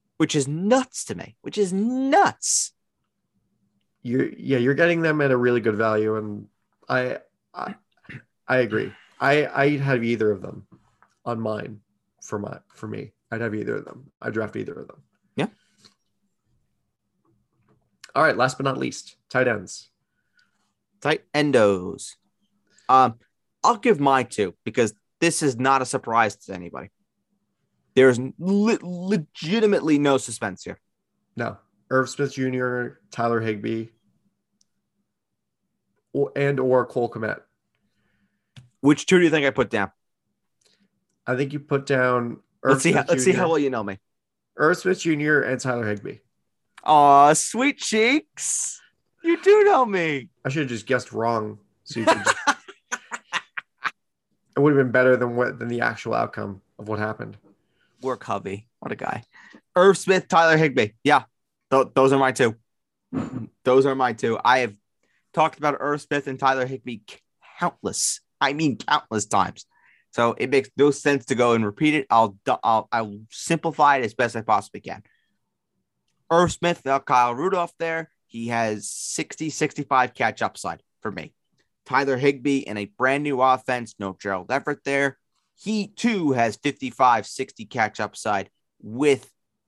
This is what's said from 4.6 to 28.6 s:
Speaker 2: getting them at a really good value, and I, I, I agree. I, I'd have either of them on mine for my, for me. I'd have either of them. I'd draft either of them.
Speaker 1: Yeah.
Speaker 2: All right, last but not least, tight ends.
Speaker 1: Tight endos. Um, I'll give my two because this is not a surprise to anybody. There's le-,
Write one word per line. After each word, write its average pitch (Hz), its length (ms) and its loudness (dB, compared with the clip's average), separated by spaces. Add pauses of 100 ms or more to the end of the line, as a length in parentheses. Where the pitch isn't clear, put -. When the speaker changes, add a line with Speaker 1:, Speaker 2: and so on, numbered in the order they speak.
Speaker 2:
getting 170 260 2
them 156 180 0
at 139 120 2
a 127 40 2
really 123 260 2
good 107 160 0
value, 110 380 0
and 104 300 -8 (420)
I, 127 300 -4 (380)
I, - 180 -10 (720)
I 131 100 0
agree. 107 360 -2 (260)
I, 143 280 2
I'd 139 320 0
have 135 240 -2
either 113 260 0
of 98 140 -2
them - 240 -14 (580)
on 120 140 -6
mine 107 400 -8 (420)
for - 160 -10
my, 101 220 -10 (160)
for 110 120 -14
me. 107 260 -12 (180)
I'd 113 100 -6
have 110 140 -6
either 110 220 -6
of - 80 -12
them. - 260 -20 (100)
I'd 117 120 -8
draft 107 220 -6
either 110 200 -10
of 76 140 -16
them. - 120 -20 (340)
Speaker 1:
Yeah. - 120 -4 (2750)
Speaker 2:
All 139 80 0
right, 143 160 2
last 127 220 0
but 139 60 -2
not 131 120 -2
least, - 380 -8 (120)
tight 127 200 0
ends. 101 420 -6 (1120)
Speaker 1:
Tight 156 220 -2 (100)
endos. 107 800 2 (760)
Um, 127 280 4 (480)
I'll 220 140 2
give 208 220 2
my 135 220 2
two 104 320 -4 (120)
because 113 280 0 (260)
this 165 220 0
is 135 160 0
not 135 240 2
a 127 60 -4
surprise 113 480 0
to - 180 -16
anybody. 87 380 -14 (1040)
There's 131 240 8 (220)
le-, 202 420 2